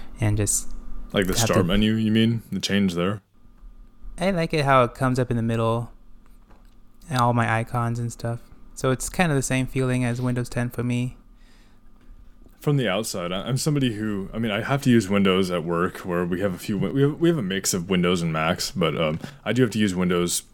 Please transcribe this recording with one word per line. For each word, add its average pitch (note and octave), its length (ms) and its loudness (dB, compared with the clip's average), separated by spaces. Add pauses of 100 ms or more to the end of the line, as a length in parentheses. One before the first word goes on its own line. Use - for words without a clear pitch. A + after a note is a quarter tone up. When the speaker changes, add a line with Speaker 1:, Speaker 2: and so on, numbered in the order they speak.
(220)
Speaker 1:
and G#2+ 160 2
just - 320 0 (420)
Speaker 2:
Like G2 140 2
the F2+ 80 0
Speaker 1:
have - 80 0
Speaker 2:
start A2+ 160 2
Speaker 1:
to F#2+ 80 6
Speaker 2:
menu, G#2+ 300 4
you A2 160 0
mean? A2+ 380 2
The F#2+ 120 -4
change G2 320 2
there? F#2 280 -2 (960)
Speaker 1:
I F#3 140 0
like E3 220 -2
it D3+ 120 2
how C3+ 180 6
it A#2 120 0
comes B2+ 240 2
up B2 100 0
in A#2 80 0
the A2+ 60 0
middle A2+ 480 0 (1200)
and C3+ 100 -2
all A#2+ 140 4
my A2+ 260 2
icons A#2 400 -4
and A#2+ 120 -6
stuff. A#2 280 -6 (340)
So C3 180 0
it's - 180 -4
kind F3 220 0
of C#3 40 2
the C3+ 60 2
same C3 260 0
feeling B2+ 360 0
as A#2+ 180 -2
Windows B2 280 -2
ten B2 200 -4
for A#2 140 -6
me. B2 340 -2 (1400)
Speaker 2:
From C#3+ 180 2
the A#2 120 2
outside, F#2 420 -2
I, F#2+ 120 -2
I'm B2+ 140 -2
somebody C3+ 360 0
who, G2+ 400 -4
I A2 60 -6
mean, A2+ 120 -2
I G#2 100 0
have C3+ 220 -2
to C3 60 4
use A2+ 180 6
Windows F#2+ 440 4
at F2 120 -2
work E2+ 360 -2
where F2+ 260 -2
we F2 160 -2
have G2 120 -2
a E2+ 40 -8
few, G#2 220 -4
we F#2+ 240 0
have, D3+ 160 0
we E3 100 4
have E3+ 80 2
a B2 60 -4
mix F#2+ 320 -2
of F2 140 -4
Windows F2+ 340 2
and E2 100 -2
Macs, D#2+ 380 -2
but, D#2+ 280 0
um, D#2+ 200 -2 (240)
I G#2+ 100 -2
do B2 80 2
have A2+ 100 4
to A2 80 -2
use G#2 140 2
Windows F2 500 0 (100)